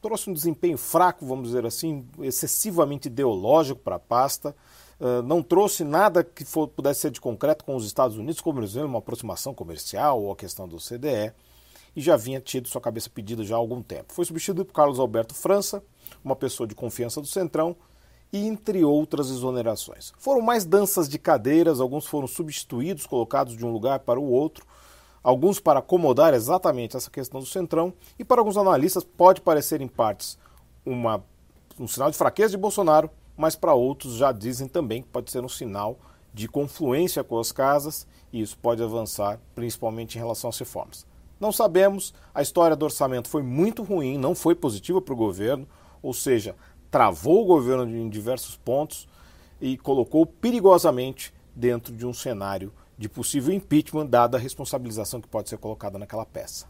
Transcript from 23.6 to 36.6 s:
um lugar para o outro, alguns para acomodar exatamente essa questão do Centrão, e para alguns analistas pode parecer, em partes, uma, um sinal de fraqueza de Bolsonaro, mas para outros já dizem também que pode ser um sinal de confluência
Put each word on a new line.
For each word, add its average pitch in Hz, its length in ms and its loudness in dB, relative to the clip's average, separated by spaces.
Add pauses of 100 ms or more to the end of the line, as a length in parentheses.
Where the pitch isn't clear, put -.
um 117 60 -2
lugar 120 280 -2
para 123 200 0
o 143 100 -4
outro, 135 360 0 (580)
alguns 131 340 4
para 147 220 6
acomodar 151 540 6
exatamente 131 640 0
essa - 120 -10
questão 135 300 -10
do 131 60 -12
Centrão, 170 480 -2 (260)
e 247 60 -10
para 247 160 6
alguns 208 160 2
analistas 185 480 4
pode 185 340 8
parecer, 151 400 2
em 135 80 -8
partes, - 500 -2 (480)
uma, 117 380 -2 (560)
um 120 80 -10
sinal 139 240 0
de 147 60 -8
fraqueza 202 320 2
de 202 80 -6
Bolsonaro, 170 520 4 (280)
mas 160 180 0
para 170 180 4
outros 127 420 0
já 131 180 2
dizem 120 340 -6
também 127 340 -4
que - 60 -18
pode - 240 -8
ser 127 100 -4
um 123 60 -8
sinal 107 500 -6 (360)
de 107 120 -10
confluência 143 760 -2